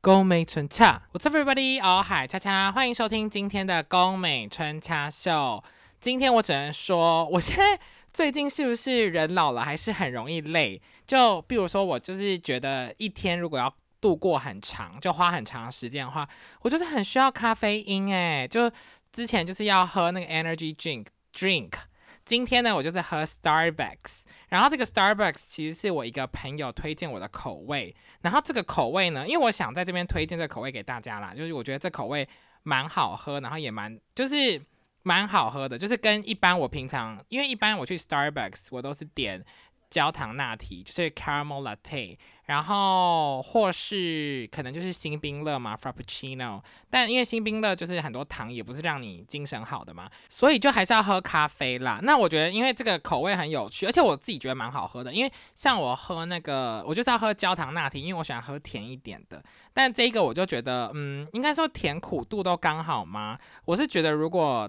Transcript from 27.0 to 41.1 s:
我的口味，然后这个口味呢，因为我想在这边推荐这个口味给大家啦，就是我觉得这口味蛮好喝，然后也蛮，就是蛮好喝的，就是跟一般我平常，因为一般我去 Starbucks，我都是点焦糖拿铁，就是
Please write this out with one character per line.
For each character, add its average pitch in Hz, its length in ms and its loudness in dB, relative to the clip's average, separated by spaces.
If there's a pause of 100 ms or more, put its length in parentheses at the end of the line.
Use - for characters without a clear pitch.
我 104 80 -8
的 95 80 -10
口 - 280 -10
味， 107 380 -6 (280)
然 175 120 -2
后 294 80 6
这 302 120 -8
个 226 100 0
口 156 240 0
味 175 220 2
呢， 147 180 -6
因 294 100 0
为 294 80 4
我 226 60 4
想 127 220 -4
在 180 100 -2
这 180 80 -4
边 180 160 -2
推 160 180 0
荐 165 140 -6
这 165 80 -4
个 - 0 -
口 - 140 -10
味 131 100 -6
给 120 100 -8
大 120 200 -8
家 110 180 -10
啦， 95 160 -12
就 151 100 -8
是 165 60 -6
我 143 100 -6
觉 127 120 -6
得 135 40 -6
这 175 120 -4
口 110 180 -8
味 139 180 -2 (360)
蛮 139 260 0
好 127 260 0
喝， 139 280 -8
然 123 100 -8
后 156 60 -8
也 147 120 -6
蛮， 107 300 -10 (160)
就 254 100 -2
是 262 360 2 (400)
蛮 185 260 2
好 175 220 2
喝 135 180 -4
的， 123 100 -6
就 180 80 -6
是 233 120 0
跟 214 280 2
一 220 80 -4
般 185 240 4
我 147 80 0
平 131 220 -6
常， 113 400 -6
因 254 140 -4
为 285 40 0
一 269 80 -2
般 214 240 0
我 165 80 -4
去 185 120 -6
Starbucks， 143 760 -4
我 127 100 -8
都 139 120 -6
是 143 100 -12
点 104 400 -6 (460)
焦 143 200 2
糖 123 280 -8
拿 123 180 -4
铁， 92 260 -14
就 - 120 -14
是 170 180 -2